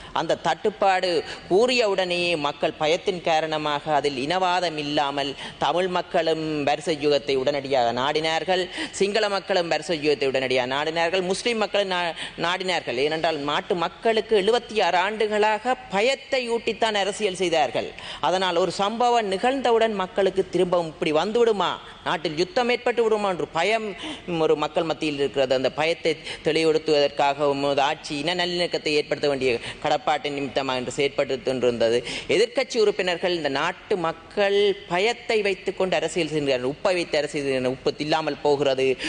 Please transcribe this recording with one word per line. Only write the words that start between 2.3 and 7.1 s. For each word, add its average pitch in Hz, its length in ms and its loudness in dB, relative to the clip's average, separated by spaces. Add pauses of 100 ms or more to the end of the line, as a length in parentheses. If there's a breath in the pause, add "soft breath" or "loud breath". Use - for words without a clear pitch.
மக்கள் 147 420 -2
பயத்தின் 175 440 0
காரணமாக 156 720 0
அதில் 143 260 0
இனவாதம் 175 580 0
இல்லாமல் 143 520 -2 (280 loud breath)
தமிழ் 165 300 0
மக்களும் 165 540 0 (220)
வரிசை 156 360 0
யுகத்தை 143 360 2